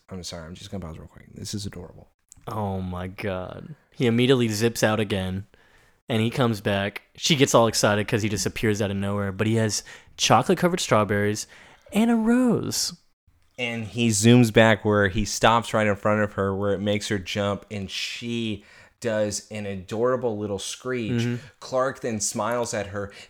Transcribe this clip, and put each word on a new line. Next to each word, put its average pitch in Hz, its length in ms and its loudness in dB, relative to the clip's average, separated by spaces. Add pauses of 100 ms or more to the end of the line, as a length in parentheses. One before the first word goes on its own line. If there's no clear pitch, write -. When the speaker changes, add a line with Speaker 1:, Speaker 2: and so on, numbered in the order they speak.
(100)
Speaker 1:
I'm 92 120 -12
sorry, 85 240 -14
I'm 90 80 -14
just - 160 -18
gonna 95 140 -10
pause 80 140 -14
real 92 100 -18
quick. - 260 -20
This - 200 -12
is 101 120 -8
adorable. - 420 -16 (380)
Speaker 2:
Oh 101 340 -6
my 92 280 -8
God! 95 640 -10 (220)
He 123 100 0
immediately 120 420 4
zips 110 340 0
out 107 180 2
again, 98 460 -4 (640)
and 117 120 0
he 113 100 2
comes 117 300 0
back. 101 420 -4 (140)
She - 200 2
gets 135 180 4
all 117 140 8
excited 104 400 2
'cause 107 140 0
he 110 60 0
just 98 180 -2
appears 107 360 -2
out 98 80 -2
of 98 60 -4
nowhere, 101 360 -2
but 104 140 -2
he 110 100 2
has 110 260 0 (340)
chocolate - 420 4
covered 180 220 0
strawberries 104 680 0 (460)
and 226 180 2
a 233 60 4
rose. 226 800 0 (600)
Speaker 1:
And 117 280 -6
he 117 240 0
zooms 113 440 8
back 110 320 6
where 104 240 4
he 101 160 -2
stops 113 480 2
right 107 140 2
in 101 80 2
front 107 280 0
of 101 100 -2
her, 98 240 -2
where 101 160 0
it 95 80 -2
makes 104 280 -2
her 107 100 -2
jump, 101 520 -4
and 98 180 -8
she 117 760 -6 (360)
does 107 520 -2
an 107 120 -8
adorable 110 720 -2
little 104 220 -4
screech. 123 540 -6
Speaker 2:
Mm-hmm. 120 240 -2 (240)
Speaker 1:
Clark 131 400 -4
then 113 200 -4
smiles 117 540 -4
at 101 140 -4
her. 101 240 -8 (180)